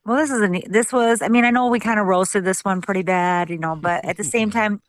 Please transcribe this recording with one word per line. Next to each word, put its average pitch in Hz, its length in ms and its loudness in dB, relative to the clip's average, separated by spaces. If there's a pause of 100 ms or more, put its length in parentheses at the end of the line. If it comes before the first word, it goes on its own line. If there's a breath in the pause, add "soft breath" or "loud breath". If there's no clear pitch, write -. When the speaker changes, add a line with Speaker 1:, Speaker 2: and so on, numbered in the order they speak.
Speaker 1:
Well, 240 100 0
this 302 140 0
is 240 100 0
a 208 60 4
ne-, 175 200 -2
this 220 240 0
was, 233 300 2
I 233 60 -2
mean, 240 180 4
I 240 60 2
know 247 160 2
we 240 120 2
kinda 214 220 0
roasted 185 440 2
this 185 200 -2
one 185 160 0
pretty 190 220 -2
bad, 175 480 0
you 170 80 -6
know, 160 160 -4
but 175 280 -2
at 180 140 -6
the 208 60 -8
same 220 260 -2
Speaker 2:
<laughs> - 0 -
Speaker 1:
time, 208 400 -2